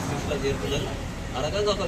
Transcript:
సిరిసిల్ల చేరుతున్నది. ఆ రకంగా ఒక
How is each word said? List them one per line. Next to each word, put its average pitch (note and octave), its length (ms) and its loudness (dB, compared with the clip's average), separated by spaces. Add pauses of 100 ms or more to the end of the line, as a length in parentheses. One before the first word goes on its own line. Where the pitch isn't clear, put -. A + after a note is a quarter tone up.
సిరిసిల్ల C#3 280 0 (120)
చేరుతున్నది. C3+ 440 0 (460)
ఆ B2+ 100 -2
రకంగా G3+ 300 2
ఒక F#3+ 120 0